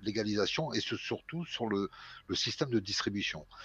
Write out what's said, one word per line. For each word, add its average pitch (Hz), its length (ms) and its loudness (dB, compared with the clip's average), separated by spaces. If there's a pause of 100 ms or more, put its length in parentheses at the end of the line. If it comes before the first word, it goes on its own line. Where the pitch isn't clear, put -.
légalisation 104 720 2
et 113 80 2
c'est - 160 -2
surtout - 480 -4
sur - 220 -2
le, 101 240 2 (380)
le 95 60 2
système 127 360 0
de 113 80 6
distribution. 98 680 0 (180)